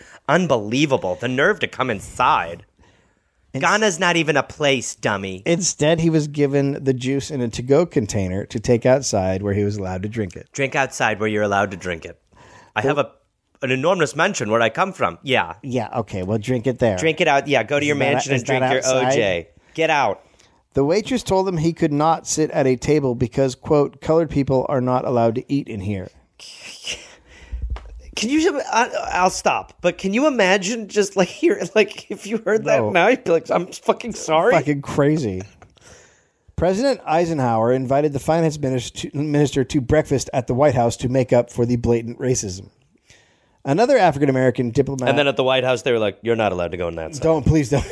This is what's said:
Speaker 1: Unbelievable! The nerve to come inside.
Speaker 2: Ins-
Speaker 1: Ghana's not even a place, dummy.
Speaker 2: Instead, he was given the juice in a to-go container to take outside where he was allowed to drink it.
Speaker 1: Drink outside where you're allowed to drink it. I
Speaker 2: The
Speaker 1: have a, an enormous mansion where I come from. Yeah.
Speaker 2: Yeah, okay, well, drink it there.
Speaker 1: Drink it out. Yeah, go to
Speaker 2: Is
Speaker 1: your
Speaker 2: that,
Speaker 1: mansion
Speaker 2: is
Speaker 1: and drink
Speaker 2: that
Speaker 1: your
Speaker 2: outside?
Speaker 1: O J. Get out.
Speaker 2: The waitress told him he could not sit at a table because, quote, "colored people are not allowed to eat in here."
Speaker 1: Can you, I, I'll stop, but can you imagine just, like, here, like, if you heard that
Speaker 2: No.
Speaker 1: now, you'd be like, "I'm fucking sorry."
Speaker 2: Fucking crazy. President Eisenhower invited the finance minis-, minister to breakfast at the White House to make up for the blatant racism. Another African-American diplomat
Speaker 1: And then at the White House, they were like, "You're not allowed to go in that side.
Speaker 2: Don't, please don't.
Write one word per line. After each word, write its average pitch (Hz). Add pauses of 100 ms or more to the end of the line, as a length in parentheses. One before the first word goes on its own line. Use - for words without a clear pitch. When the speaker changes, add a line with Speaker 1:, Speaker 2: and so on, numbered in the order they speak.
(300)
Speaker 1:
Unbelievable! 131
The 120
nerve 156
to 113
come 127
inside. 98 (880)
Speaker 2:
Ins- 135
Speaker 1:
Ghana's 196
not 175
even 156
a 131
place, 139
dummy. 98
Speaker 2:
Instead, 165
he 165
was 151
given 139
the 135
juice 131
in 143
a 120
to-go 135
container 98
to -
take 120
outside 104
where 101
he 101
was 104
allowed 92
to 107
drink 107
it. -
Speaker 1:
Drink 135
outside 127
where 110
you're 104
allowed 101
to 95
drink 85
it. - (560)
I 107
Speaker 2:
The 131
Speaker 1:
have 147
a, - (520)
an 127
enormous 151
mansion 156
where 117
I 113
come 185
from. 90
Yeah. 104
Speaker 2:
Yeah, 120 (120)
okay, 98
well, 104
drink 117
it 123
there. 107
Speaker 1:
Drink 160
it 165
out. 143
Yeah, 131
go 143
to 147
Speaker 2:
Is -
Speaker 1:
your 147
Speaker 2:
that, 139 (120)
Speaker 1:
mansion 135
Speaker 2:
is 120
Speaker 1:
and 113
drink 131
Speaker 2:
that 127
Speaker 1:
your 127
Speaker 2:
outside? 131
Speaker 1:
O 143
J. 92 (240)
Get 160
out. 135 (520)
Speaker 2:
The 139
waitress 208
told 190
him 180
he 165
could 160
not 160
sit 156
at 139
a 127
table 139
because, 127
quote, -
"colored 160
people 139
are 131
not 127
allowed 117
to 127
eat 139
in 107
here." 95 (2000)
Speaker 1:
Can 233
you, 311 (120)
I, 226 (220)
I'll 185
stop, -
but 175
can 196
you 262
imagine 208
just, 196
like, 185
here, - (140)
like, -
if -
you 214
heard 214
that 147
Speaker 2:
No. 107
Speaker 1:
now, 180
you'd 254
be 175
like, 165
"I'm 180
fucking -
sorry." 165
Speaker 2:
Fucking 143
crazy. 139 (1120)
President 196
Eisenhower 135
invited 135
the 139
finance 160
minis-, 131
minister 147
to 143
breakfast 147
at 131
the 127
White 139
House 120
to -
make 127
up 120
for 120
the 120
blatant 117
racism. 101 (920)
Another 226
African-American 135
diplomat 131
Speaker 1:
And 139
then 143
at 123
the 135
White 131
House, 127
they 123
were 113
like, 101
"You're 113
not 110
allowed 87
to 92
go 87
in 82
that 80
side. 135
Speaker 2:
Don't, 160
please 151
don't. 139